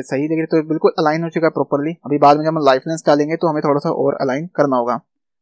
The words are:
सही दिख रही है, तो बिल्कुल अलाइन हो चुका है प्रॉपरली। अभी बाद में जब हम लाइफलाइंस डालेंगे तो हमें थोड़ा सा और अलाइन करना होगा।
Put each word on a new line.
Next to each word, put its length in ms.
सही 200
दिख 80
रही 100
है, 60
तो 220
बिल्कुल 300
अलाइन 240
हो 60
चुका 180
है 40
प्रॉपरली। 420
अभी 140
बाद 180
में 60
जब 60
हम 160
लाइफलाइंस 420
डालेंगे 280
तो 140
हमें 140
थोड़ा 160
सा 120
और 200
अलाइन 340
करना 220
होगा। 220